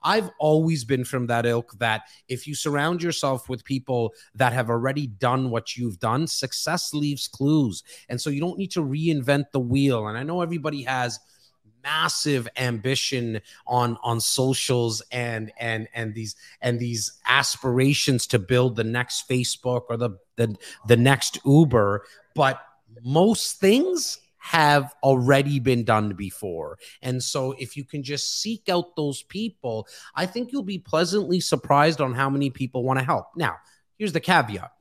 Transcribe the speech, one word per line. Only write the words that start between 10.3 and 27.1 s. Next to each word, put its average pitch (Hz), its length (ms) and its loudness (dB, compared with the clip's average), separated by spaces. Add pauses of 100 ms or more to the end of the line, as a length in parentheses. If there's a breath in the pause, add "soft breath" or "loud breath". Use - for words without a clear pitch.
everybody 151 400 -4
has 123 380 -4 (640 soft breath)
massive 147 760 -2
ambition 120 840 -2 (240 loud breath)
on, 120 380 0
on 113 180 0
socials 123 840 0 (100)
and, 117 440 -6
and, 113 380 -6
and 113 220 -6
these, 110 180 -10 (260 loud breath)
and 120 200 -2
these 117 320 -4 (140)
aspirations 131 1000 2
to 117 140 2
build 123 340 2
the 113 80 -2
next 120 460 -4
Facebook 123 600 -2
or 117 80 -4
the, 117 140 -2 (240)
the, 110 220 0 (320 loud breath)
the 120 80 10
next 131 480 4
Uber, 120 600 6 (300 loud breath)
but 135 260 2 (440)
most 170 560 2
things 285 580 2 (200)
have 147 680 4
already 135 560 4
been 120 240 2
done 104 300 2
before. 87 640 -8 (260 loud breath)
And 127 200 -4